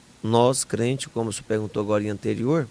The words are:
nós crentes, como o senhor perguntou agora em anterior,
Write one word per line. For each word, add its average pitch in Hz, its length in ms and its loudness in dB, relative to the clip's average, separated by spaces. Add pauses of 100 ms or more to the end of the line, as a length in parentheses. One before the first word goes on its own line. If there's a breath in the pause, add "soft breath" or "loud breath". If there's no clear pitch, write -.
(240)
nós 117 400 4
crentes, 123 480 -2
como 117 180 -4
o 101 40 -6
senhor - 140 -12
perguntou 107 340 -2
agora 104 220 0
em 107 60 -4
anterior, 110 600 -2